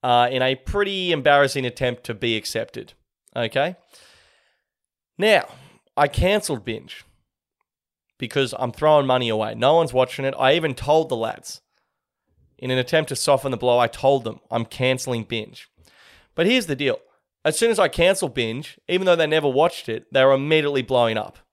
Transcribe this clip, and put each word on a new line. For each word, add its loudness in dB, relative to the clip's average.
uh, 4
in 0
a 0
pretty -4
embarrassing 2
attempt -4
to -8
be -2
accepted. -8
Okay? -2
Now, 2
I 4
cancelled 0
Binge -12
because -4
I'm -4
throwing 2
money 0
away. -4
No 2
one's 2
watching 0
it. -4
I 4
even -2
told 0
the -4
lads, -8
in -10
an 0
attempt 0
to -6
soften 0
the -4
blow, 2
I 4
told 0
them -10
I'm -4
cancelling -4
Binge. -10
But 0
here's 2
the -2
deal. -2
As 0
soon 2
as 0
I 2
cancel 0
Binge, -6
even -2
though 4
they 0
never 2
watched 0
it, -10
they 4
were 6
immediately 0
blowing 0
up. -8